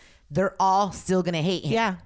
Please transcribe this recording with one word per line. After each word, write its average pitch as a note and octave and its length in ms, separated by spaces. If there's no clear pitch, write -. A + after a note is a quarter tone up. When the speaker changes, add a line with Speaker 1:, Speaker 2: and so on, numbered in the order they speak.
Speaker 1:
they're F3+ 300
all F#3+ 320
still F#3 320
gonna E3 180
hate F3 240
him D3 80
Speaker 2:
Yeah. A3 220